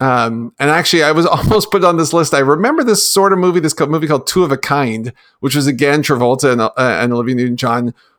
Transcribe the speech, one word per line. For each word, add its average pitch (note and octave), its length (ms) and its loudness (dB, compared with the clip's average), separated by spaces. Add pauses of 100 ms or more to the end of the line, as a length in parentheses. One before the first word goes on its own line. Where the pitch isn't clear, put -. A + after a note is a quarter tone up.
Um, A#2 580 -2
and C#3+ 120 0
actually, E3+ 320 2
I D3 100 2
was E3 140 2
<laughs> - 0 -
almost G#3 440 0
put F#3+ 140 0
on E3+ 120 4
this D#3+ 160 -2
list. E3 220 0
I C#3+ 60 2
remember F#3+ 420 0
this A3+ 260 0
sort G3 240 2
of F#3 60 2
movie, F3+ 220 2
this D3+ 140 -2
co-, C#3+ 120 0
movie D#3 220 -2
called C#3+ 180 -2
Two F#3 180 0
of D3+ 80 -2
a C3 60 0
Kind, A#2+ 540 -4 (280)
which C3+ 140 -4
was, C#3+ 120 0
again, C#3+ 360 0
Travolta B2+ 500 2
and, A#2+ 80 0
uh, A2 160 -2
and B2 360 0
Olivia A#2+ 220 -2
Newton-John, B2 600 -2 (240)